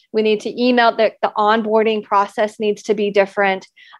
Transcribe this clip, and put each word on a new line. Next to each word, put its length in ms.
we 100
need 200
to 200
email, 340
the, 260
the 160
onboarding 640
process 560
needs 240
to 100
be 160
different. 580